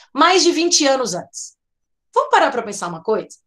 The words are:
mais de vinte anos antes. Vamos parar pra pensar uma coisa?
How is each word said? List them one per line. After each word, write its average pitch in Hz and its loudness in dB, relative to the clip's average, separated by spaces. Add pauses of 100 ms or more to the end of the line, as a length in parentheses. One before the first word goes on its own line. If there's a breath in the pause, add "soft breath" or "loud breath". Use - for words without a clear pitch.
(120)
mais 339 4
de 339 4
vinte 320 0
anos 254 0
antes. - -14 (560)
Vamos 571 0
parar 349 4
pra 247 -6
pensar 196 -8
uma 165 -10
coisa? - -4